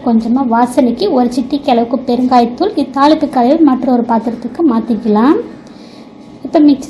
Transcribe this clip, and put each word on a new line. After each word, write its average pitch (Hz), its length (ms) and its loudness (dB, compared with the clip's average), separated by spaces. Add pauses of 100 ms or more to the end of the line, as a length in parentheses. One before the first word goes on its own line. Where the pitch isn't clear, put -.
கொஞ்சமாக 233 480 0
வாசனைக்கு 247 500 0 (100)
ஒரு 247 200 2
சிட்டிக்கு 277 380 -4
அளவுக்கு 233 240 -2 (120)
பெருங்காயத்தூள். 254 680 0
இது 262 180 -6
தாளிப்பு 302 380 2
கலவை 254 220 2 (120)
மற்றொரு 254 420 0
பாத்திரத்துக்கு 233 500 -4 (100)
மாற்றிக்கலாம். 226 680 0 (1040)
இப்போ 320 200 0
மிக்ஸி 285 240 2